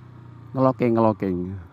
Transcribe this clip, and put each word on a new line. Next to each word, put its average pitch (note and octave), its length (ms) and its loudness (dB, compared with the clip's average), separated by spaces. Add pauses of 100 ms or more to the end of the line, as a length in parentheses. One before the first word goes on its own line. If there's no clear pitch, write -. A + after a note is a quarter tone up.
(520)
Ngelocking, C3 440 2
ngelocking. G#2 420 0 (340)